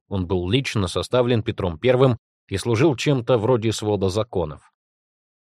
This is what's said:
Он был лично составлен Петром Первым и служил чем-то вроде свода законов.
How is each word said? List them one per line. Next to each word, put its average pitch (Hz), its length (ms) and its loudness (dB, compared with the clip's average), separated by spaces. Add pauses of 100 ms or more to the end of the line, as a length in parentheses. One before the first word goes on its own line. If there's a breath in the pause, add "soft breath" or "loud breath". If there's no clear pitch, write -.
Он 95 180 -4
был 90 220 -2
лично 110 400 -2
составлен 120 540 0
Петром 90 360 -6
Первым 127 400 4 (300)
и 98 80 -6
служил 117 400 2
чем-то 131 420 0
вроде 110 340 0
свода 104 360 -2
законов. 87 640 -6 (760)